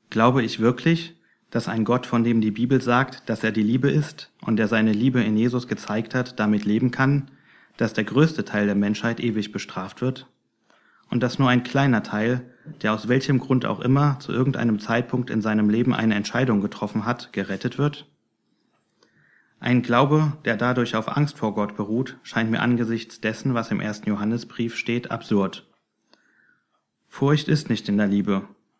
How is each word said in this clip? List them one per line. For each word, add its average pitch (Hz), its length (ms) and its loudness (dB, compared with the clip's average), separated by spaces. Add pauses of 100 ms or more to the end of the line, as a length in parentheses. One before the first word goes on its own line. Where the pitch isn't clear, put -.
Glaube 123 320 4
ich 113 180 -4
wirklich, 143 560 2 (360)
dass 117 160 -2
ein 110 180 -2
Gott, 123 220 0
von 117 160 2
dem 117 180 2
die 107 80 2
Bibel 120 320 2
sagt, 123 480 0
dass 110 140 -4
er 110 80 2
die 107 100 0
Liebe 127 300 2
ist - 400 -2 (100)
und 110 160 0
der 110 100 2
seine 110 240 2
Liebe 123 300 2
in 107 160 2
Jesus 120 300 0
gezeigt 110 480 -4
hat, 127 240 -4
damit 107 260 2
leben 113 240 2
kann, 139 400 0 (480)
dass 113 160 -2
der 107 120 -2
größte 147 380 2
Teil 104 220 -2
der 101 80 2
Menschheit 104 460 0
ewig 110 320 -2
bestraft - 500 -10
wird? 127 260 -4 (840)
Und 120 100 0
dass 120 160 -2
nur 131 120 4
ein 123 120 4
kleiner 131 400 2
Teil, 117 500 -2 (300)
der 107 120 0
aus 107 140 -6
welchem 131 300 2
Grund 127 300 0
auch 107 120 -4
immer 139 400 2
zu - 120 -10
irgendeinem 117 480 0
Zeitpunkt 123 500 -2
in 110 140 -2
seinem 107 260 2
Leben 117 240 2
eine 110 220 2
Entscheidung 110 460 0
getroffen 104 440 -4
hat, - 280 -6
gerettet 98 440 -6
wird? 143 300 -2 (1500)
Ein 123 240 2
Glaube, 143 500 4 (100)
der 113 140 0
dadurch 123 380 0
auf 110 200 -4
Angst 143 220 0
vor 107 160 -2
Gott 101 240 -4
beruht, 110 460 -4
scheint 113 260 -2
mir 113 120 -2
angesichts 117 600 -2
dessen, 113 320 -2
was 113 160 -2
im 107 100 -2
ersten 104 300 -6
Johannesbrief 113 680 -4
steht, 120 360 -4
absurd. 101 580 -2 (1400)
Furcht 147 400 0
ist 147 220 0
nicht 110 180 -2
in 101 100 0
der 104 100 2
Liebe, 98 400 0 (320)